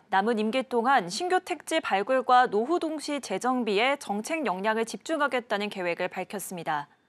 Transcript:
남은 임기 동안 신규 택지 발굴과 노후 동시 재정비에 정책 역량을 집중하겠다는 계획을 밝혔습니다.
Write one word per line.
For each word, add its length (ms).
남은 300
임기 300
동안 400
신규 340
택지 380
발굴과 680
노후 300
동시 400
재정비에 800
정책 460
역량을 400
집중하겠다는 840
계획을 400
밝혔습니다. 800